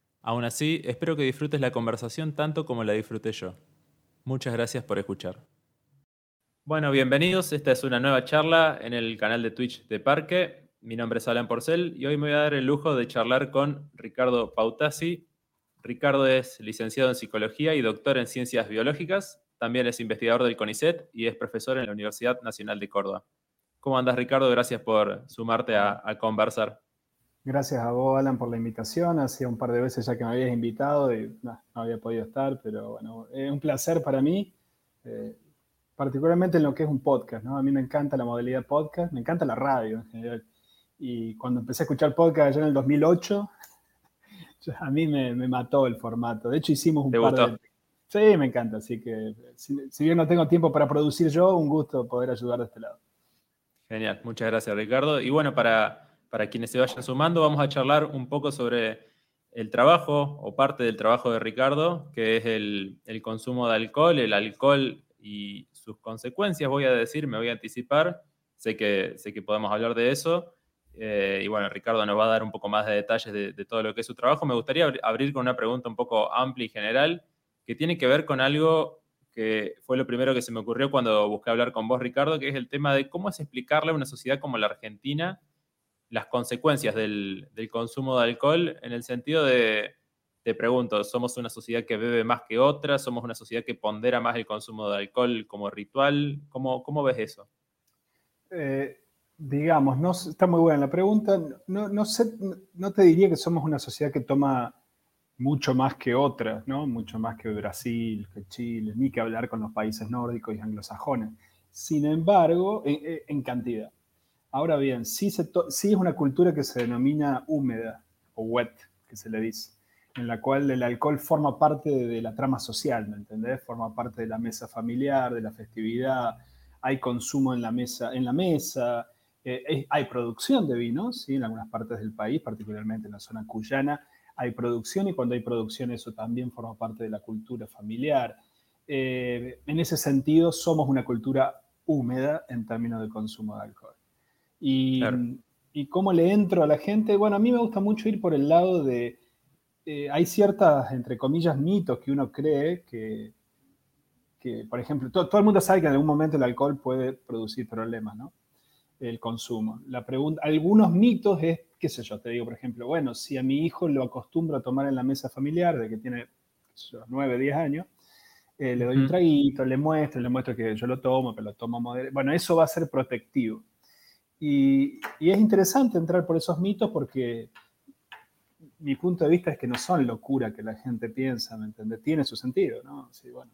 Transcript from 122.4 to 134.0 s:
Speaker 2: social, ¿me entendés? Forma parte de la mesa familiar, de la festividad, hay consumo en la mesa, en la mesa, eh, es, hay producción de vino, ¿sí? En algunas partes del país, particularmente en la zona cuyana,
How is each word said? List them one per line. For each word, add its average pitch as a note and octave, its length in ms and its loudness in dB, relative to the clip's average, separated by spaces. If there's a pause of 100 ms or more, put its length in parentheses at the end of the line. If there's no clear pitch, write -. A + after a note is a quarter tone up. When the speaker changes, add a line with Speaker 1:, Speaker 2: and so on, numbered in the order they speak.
Speaker 2:
social, A#2 500 -4
¿me G#2 80 -12
entendés? A2 460 -6
Forma A2+ 320 -8
parte A#2+ 260 -8
de A2+ 60 -6
la A2 100 -6
mesa A2+ 300 -8
familiar, B2+ 640 -2
de A#2 80 -6
la A2 100 -8
festividad, A#2 880 -4 (420)
hay C3+ 200 -2
consumo C3 560 -2
en A#2+ 80 -2
la A2+ 80 -4
mesa, B2 420 -6
en C3 120 -2
la B2 80 -2
mesa, C3+ 760 -2 (360)
eh, B2+ 240 -6
es, C#3+ 220 -4
hay D3 160 0
producción B2+ 640 -2
de C3 100 -2
vino, B2+ 340 -2
¿sí? C#3+ 220 -8
En C3+ 120 -2
algunas A2 240 -10
partes A2+ 280 -8
del G#2+ 160 -8
país, A2 260 -4
particularmente G#2+ 680 -8
en G#2 60 -16
la G2+ 60 -16
zona A2 280 -12
cuyana, C#3 580 -4 (300)